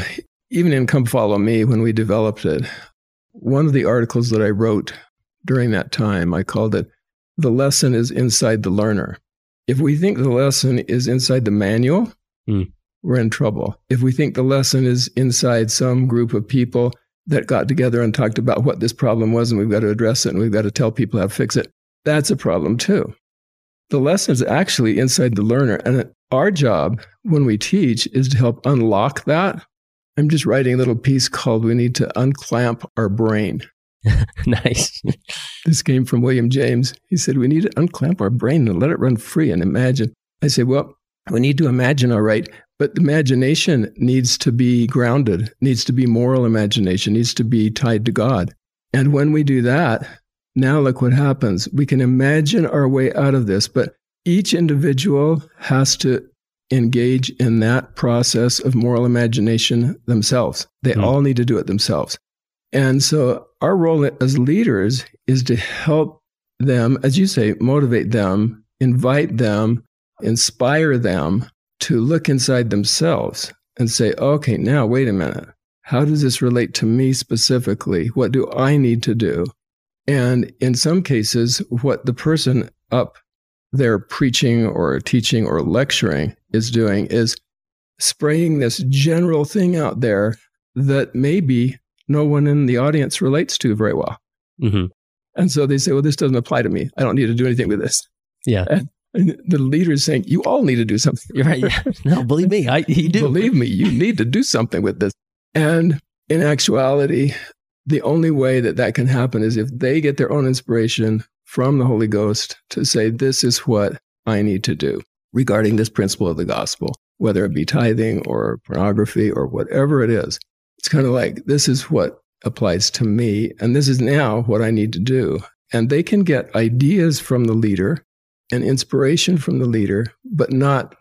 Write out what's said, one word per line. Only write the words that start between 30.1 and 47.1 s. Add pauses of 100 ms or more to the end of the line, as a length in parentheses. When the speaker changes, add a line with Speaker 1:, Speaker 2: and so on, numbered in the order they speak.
Speaker 1:
I'm
just
writing
a
little
piece
called
We
Need
to
Unclamp (140)
Our
Brain. (420)
Speaker 2:
<laughs> (360)
Nice. (640)
Speaker 1:
This
came
from
William
James. (140)
He
said,
"We
need
to
unclamp
our
brain
and
let
it
run
free
and
imagine." (280)
I
said,
Well, (340)
we
need
to
imagine,
all
right, (320)
but
the
imagination
needs
to
be
grounded, (100)
needs
to
be
moral
imagination,